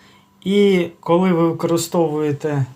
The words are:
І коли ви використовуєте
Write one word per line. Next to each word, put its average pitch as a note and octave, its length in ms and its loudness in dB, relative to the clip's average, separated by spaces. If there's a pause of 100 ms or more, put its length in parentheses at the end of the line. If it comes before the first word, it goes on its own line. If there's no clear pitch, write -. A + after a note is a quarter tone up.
(440)
І G3 420 2 (140)
коли F3+ 320 2
ви E3 160 2
використовуєте D3+ 1300 -2